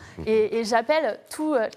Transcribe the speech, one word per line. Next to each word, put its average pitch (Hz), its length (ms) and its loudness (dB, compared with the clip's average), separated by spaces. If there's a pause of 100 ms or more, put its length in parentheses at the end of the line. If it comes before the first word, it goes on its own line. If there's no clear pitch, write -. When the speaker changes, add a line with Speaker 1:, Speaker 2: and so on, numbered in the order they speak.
(180)
Speaker 1:
Mhm. - 80 -8
Speaker 2:
Et, 220 320 2
et 233 60 -2
j'appelle 233 540 0 (120)
tout, 311 240 -2
euh, 226 220 0